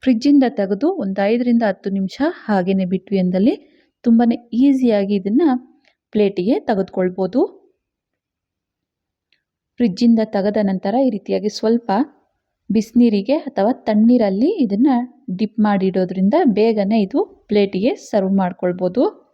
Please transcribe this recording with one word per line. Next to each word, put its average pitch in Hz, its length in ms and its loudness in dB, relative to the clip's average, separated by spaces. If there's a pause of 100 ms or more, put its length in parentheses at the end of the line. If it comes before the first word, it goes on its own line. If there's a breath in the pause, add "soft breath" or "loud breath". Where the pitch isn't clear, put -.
ಫ್ರಿಜ್ಜಿಂದ 269 480 2
ತೆಗೆದು 208 460 -2
ಒಂದು 196 300 -4
ಐದರಿಂದ 240 380 0
ಹತ್ತು 196 280 -4
ನಿಮಿಷ 196 380 -4
ಹಾಗೇನೆ 190 560 -2
ಬಿಟ್ವಿ 185 340 -4
ಅಂದಲ್ಲಿ 185 360 2 (480 soft breath)
ತುಂಬಾನೇ 233 500 2
ಈಸಿಯಾಗಿ 233 640 2
ಇದನ್ನ 202 280 0 (680)
ಪ್ಲೇಟಿಗೆ 208 500 0
ತೆಗೆದುಕೊಳ್ಬೋದು. 190 1000 -2 (2250)
ಫ್ರಿಜ್ಜಿಂದ 233 480 2
ತೆಗೆದ 208 380 -2
ನಂತರ 196 320 -2 (120)
ಈ 254 40 2
ರೀತಿಯಾಗಿ 196 380 -4
ಸ್ವಲ್ಪ 233 420 -2 (840)
ಬಿಸಿನೀರಿಗೆ 220 640 0
ಅಥವಾ 247 360 -2
ತಣ್ಣೀರಲ್ಲಿ 233 920 0
ಇದನ್ನ 214 240 0 (500)
ಡಿಪ್ 214 220 -4
ಮಾಡಿಡೋದ್ರಿಂದ 190 760 0 (100)
ಬೇಗನೆ 214 560 2
ಇದು 269 480 -4
ಪ್ಲೇಟಿಗೆ 208 460 0
ಸರ್ವ್ 190 380 -2
ಮಾಡ್ಕೊಳ್ಬೋದು. 185 720 -2 (300)